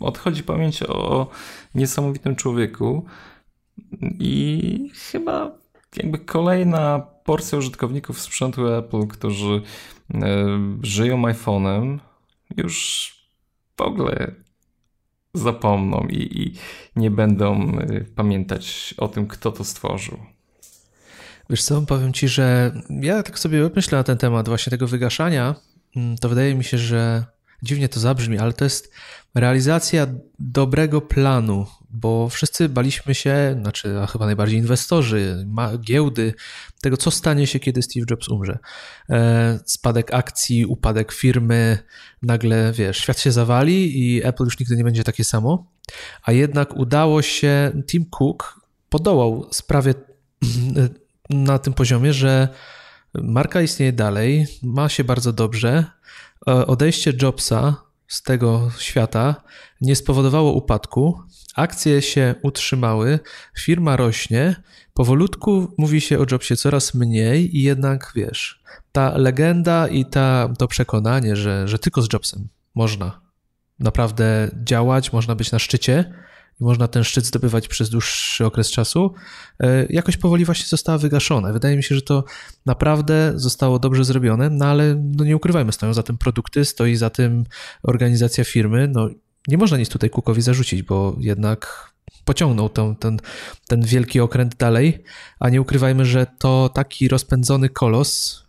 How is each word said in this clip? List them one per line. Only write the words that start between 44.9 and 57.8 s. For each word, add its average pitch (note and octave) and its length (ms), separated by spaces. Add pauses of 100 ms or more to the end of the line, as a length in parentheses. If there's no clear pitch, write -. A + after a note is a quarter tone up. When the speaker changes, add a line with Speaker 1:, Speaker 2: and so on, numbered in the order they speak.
Speaker 2:
takie A2+ 200
samo. B2+ 480 (520)
A A#2 80
jednak C#3 440
udało D3 460
się, C#3+ 500 (160)
Tim E3+ 180
Cook - 560 (280)
podołał D3 600
sprawie C3+ 420 (480)
<clears throat> B2 880
na C#3 300
tym C3+ 140
poziomie, B2+ 400
że C3 360 (640)
marka C#3 480
istnieje C3+ 320
dalej, A#2 540 (160)
ma C3+ 260
się C#3 140
bardzo B2 300
dobrze. A#2 520 (640)
E, B2+ 200
odejście C#3+ 540
Jobsa C3 540 (320)